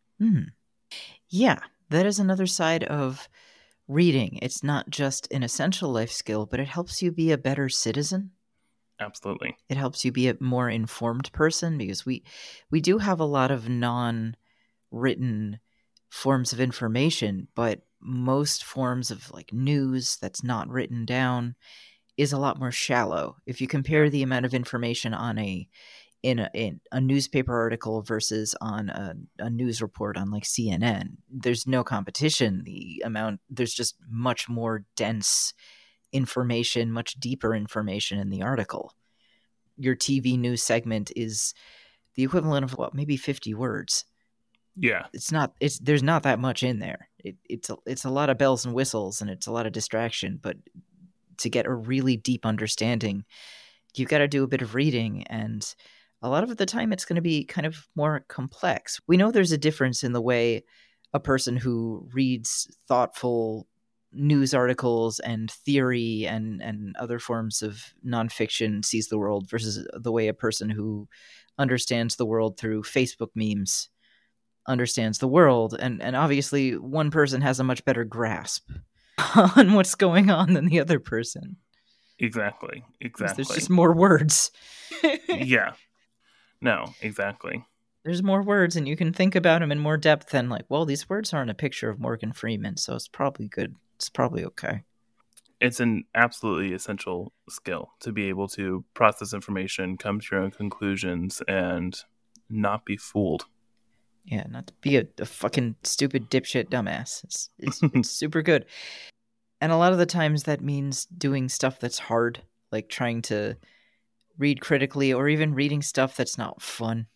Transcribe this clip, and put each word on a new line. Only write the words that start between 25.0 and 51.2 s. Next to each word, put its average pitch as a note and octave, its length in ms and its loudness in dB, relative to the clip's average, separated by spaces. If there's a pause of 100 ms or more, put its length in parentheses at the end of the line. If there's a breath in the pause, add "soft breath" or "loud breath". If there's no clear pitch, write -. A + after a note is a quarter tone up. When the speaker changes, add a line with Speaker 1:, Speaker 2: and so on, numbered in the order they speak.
Speaker 1:
on G#2+ 240 -4
a, G2 320 -4 (540 loud breath)
in B2 160 2
a, G#2+ 160 -2
in G2+ 260 -4 (100)
a B2+ 80 -4
newspaper C3 560 2
article A2+ 460 0
versus G#2+ 640 -2
on G#2+ 260 -4
a, F#2+ 260 -8 (240)
a A#2 120 -6
news A#2 320 -2
report G#2 340 -6
on, G2 140 -4
like, G#2 160 -6
C A2+ 240 -2
N F2 120 0
N, A#2 360 -2 (120)
there's B2 360 -2
no B2+ 180 0
competition. A2 800 -2
The F2+ 400 -12
amount, G#2+ 360 -4 (100)
there's B2 240 -4
just - 220 -4 (120)
much A#2 400 -2
more A2+ 380 -4 (100)
dense A2 560 0 (600 soft breath)
information, A#2+ 800 0
much A#2 220 -6
deeper A#2+ 400 -2
information G#2 640 -4
in G2+ 120 -4
the F#2+ 100 -4
article. A#2+ 540 -4 (800)
Your C3 200 0
T C3+ 240 0
V B2+ 160 2
news A#2+ 260 0
segment A2+ 540 0
is A2 360 -4 (640 soft breath)
the B2+ 80 -2
equivalent D3 420 2
of, B2+ 140 -6
what, - 160 -4
maybe C#3+ 220 -2
fifty C3+ 360 -4
words. A2 520 -4 (720)
Speaker 2:
Yeah. A#2 360 0
Speaker 1:
It's - 200 -8
not, D3+ 280 0
it's, D3 200 0
there's C#3 240 4
not D#3 180 4
that C3 160 2
much B2+ 240 -2
in B2 160 0
there. - 300 -10 (100)
It, - 180 -12 (140)
it's - 200 -10
a, - 60 -10 (100)
it's C3 180 -6
a C3 60 -4
lot C#3 200 2
of B2 80 2
bells C3+ 260 4
and A#2+ 100 -4
whistles A2 460 -2
and G#2 80 -6
it's F#2 180 -10
a A2 60 -6
lot A#2 140 -2
of G#2+ 60 -6
distraction, A2 680 -4
but - 160 -6 (800)